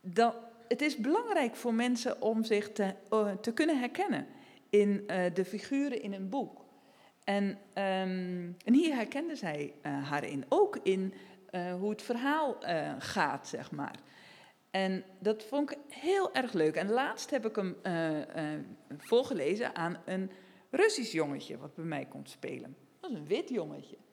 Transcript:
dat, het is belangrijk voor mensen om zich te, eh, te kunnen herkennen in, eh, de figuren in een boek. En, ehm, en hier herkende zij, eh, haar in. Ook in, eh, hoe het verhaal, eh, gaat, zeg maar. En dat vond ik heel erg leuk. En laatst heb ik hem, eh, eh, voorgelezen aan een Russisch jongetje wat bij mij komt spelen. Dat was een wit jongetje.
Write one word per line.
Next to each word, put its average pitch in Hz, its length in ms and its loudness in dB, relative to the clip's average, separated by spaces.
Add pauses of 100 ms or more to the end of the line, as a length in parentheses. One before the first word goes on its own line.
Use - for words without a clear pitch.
dat, 226 340 4 (320)
het 247 140 0
is 294 160 0
belangrijk 320 580 2
voor 240 180 -2
mensen 240 480 0
om 220 220 2
zich 208 280 2
te, 196 220 0 (160)
eh, 214 220 4
te 202 220 -4
kunnen 302 260 4
herkennen 247 480 -2 (420)
in, 202 380 6
eh, 180 260 0
de 185 120 0
figuren 277 560 -2
in 202 120 -6
een 190 160 -6
boek. - 320 -4 (640)
En, 202 340 2 (160)
ehm, 185 760 -2 (140)
en 220 80 6
hier 302 220 6
herkende 285 400 -4
zij, 147 460 -4
eh, 139 280 -4
haar 147 140 0
in. 139 260 -4
Ook 370 340 4
in, 190 300 2 (360)
eh, 180 240 -4
hoe 190 160 -2
het 214 120 -4
verhaal, 269 600 0
eh, 151 380 -2
gaat, 147 480 0
zeg - 240 -8
maar. 143 240 -6 (760)
En 190 320 2 (160)
dat 214 240 0
vond 294 280 0
ik 285 60 -8 (120)
heel 381 440 2
erg 254 200 0
leuk. 156 220 4
En 170 140 0
laatst 254 400 0
heb 233 160 -2
ik 220 100 -2
hem, 190 260 -2
eh, 160 720 -2
eh, 151 60 -6 (380)
voorgelezen 226 800 2
aan 170 300 -2
een 190 260 -2 (380)
Russisch 339 440 4
jongetje 143 440 -2
wat 143 180 -14
bij 165 100 -8
mij 143 200 -4
komt - 240 -14
spelen. 127 460 -10 (240)
Dat 370 100 -10
was 208 100 -4
een 147 80 -10
wit 233 220 0
jongetje. 160 480 -6 (160)